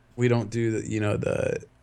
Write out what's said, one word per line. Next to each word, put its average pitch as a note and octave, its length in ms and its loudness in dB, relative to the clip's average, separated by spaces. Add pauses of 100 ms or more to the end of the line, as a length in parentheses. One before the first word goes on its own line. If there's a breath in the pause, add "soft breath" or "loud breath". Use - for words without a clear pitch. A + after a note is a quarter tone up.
(160)
we B2 120 2
don't A#2+ 220 2
do A2+ 320 0
the, A2 80 -10
you A2 100 -2
know, G#2 180 2
the, - 460 -2 (200)